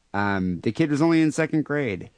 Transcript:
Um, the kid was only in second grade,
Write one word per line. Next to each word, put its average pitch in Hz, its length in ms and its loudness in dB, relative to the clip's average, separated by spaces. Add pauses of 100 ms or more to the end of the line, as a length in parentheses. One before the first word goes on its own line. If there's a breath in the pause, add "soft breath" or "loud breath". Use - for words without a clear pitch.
(140)
Um, 98 480 0
the 117 100 -2
kid 160 200 0
was 143 100 0
only 165 200 4
in 156 100 2
second 156 340 0
grade, 131 520 -4